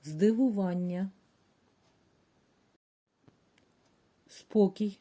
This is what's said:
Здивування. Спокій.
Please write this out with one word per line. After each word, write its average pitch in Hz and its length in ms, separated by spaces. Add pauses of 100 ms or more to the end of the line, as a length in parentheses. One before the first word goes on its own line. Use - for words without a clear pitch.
Здивування. 185 1080 (3250)
Спокій. 202 720